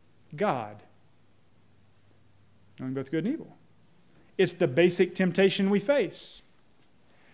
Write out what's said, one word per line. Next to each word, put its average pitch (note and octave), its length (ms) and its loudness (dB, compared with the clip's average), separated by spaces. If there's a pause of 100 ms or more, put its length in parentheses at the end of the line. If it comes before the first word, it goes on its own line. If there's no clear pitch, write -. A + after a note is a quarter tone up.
(340)
God, C3 480 -4 (2000)
knowing C3 140 -8
both C3+ 160 -8
good D#3+ 160 -2
and C4+ 80 -2
evil." - 240 -14 (800)
It's F#3 160 2
the F3 120 2
basic F3 480 2
temptation F#3+ 540 2
we G3+ 100 2
face. G#3 640 -2 (920)